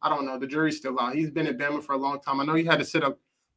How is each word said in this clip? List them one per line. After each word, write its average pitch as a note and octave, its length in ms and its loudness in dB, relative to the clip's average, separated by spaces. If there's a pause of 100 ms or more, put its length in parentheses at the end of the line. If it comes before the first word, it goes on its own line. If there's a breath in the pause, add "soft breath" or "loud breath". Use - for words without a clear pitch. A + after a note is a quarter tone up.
I D3+ 80 2
don't C#3+ 160 0
know. C3 140 -4
The C3+ 80 -4
jury's D3+ 300 2
still B2+ 220 -4
out. B2 160 0
He's D#3 160 0
been D3+ 160 0
at B2+ 100 -2
Bama C#3+ 260 -2
for C#3 100 -2
a C3+ 40 2
long C#3 240 -2
time. C3+ 180 0
I C#3 60 0
know D#3 80 2
he E3 100 4
had D#3+ 160 4
to C#3 60 -4
sit D#3+ 180 0
up C3+ 160 0 (380)